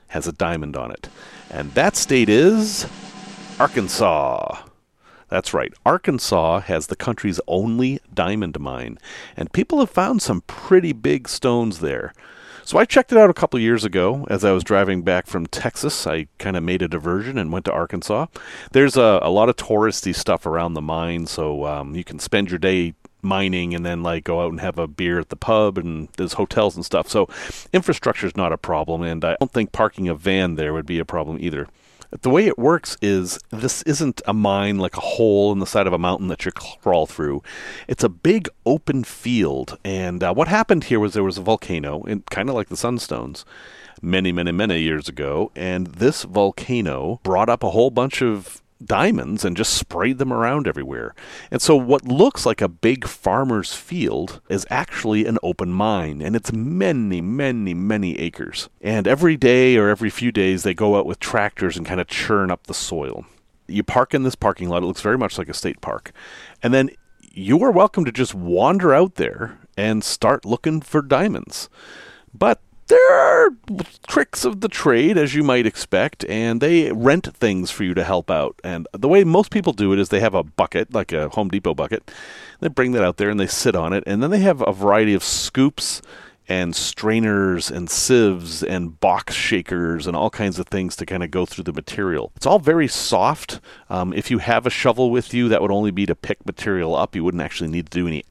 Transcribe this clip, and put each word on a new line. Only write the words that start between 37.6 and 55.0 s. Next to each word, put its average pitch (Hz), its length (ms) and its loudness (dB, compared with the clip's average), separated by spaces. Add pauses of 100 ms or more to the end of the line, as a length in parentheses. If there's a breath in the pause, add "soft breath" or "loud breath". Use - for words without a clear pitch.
It's 131 160 -4
a 113 40 4
big 165 400 0 (160)
open 135 380 0
field, 90 840 -2
and, 92 380 -4
uh, 90 100 0
what 147 140 2
happened 196 380 2
here 113 160 0
was 104 140 -2
there 101 100 2
was 95 140 -2
a 95 40 -12
volcano, 80 640 -2
and 104 200 -6
kinda 123 260 -4
like 110 160 -4
the - 80 -10
Sunstones, 117 640 -6 (580 loud breath)
many, 92 300 0
many, 87 220 0
many 90 280 0
years 80 280 -2
ago, 71 480 -4
and 92 320 -4
this 107 340 0
volcano 98 1000 -2
brought 95 240 2
up 120 160 0
a 95 60 0
whole 117 200 4
bunch 127 320 0
of 107 380 -2 (240)
diamonds 104 600 0
and 87 100 -2
just 107 160 -2
sprayed 127 460 -2
them 131 140 -2
around 120 360 0
everywhere. 67 460 -8 (360 loud breath)
And 131 120 -4
so 156 120 6
what 131 300 4
looks 147 400 4
like 113 160 0
a 98 80 0
big 113 380 0
farmer's 110 640 0
field 95 800 -6
is 98 180 -4
actually 110 560 -2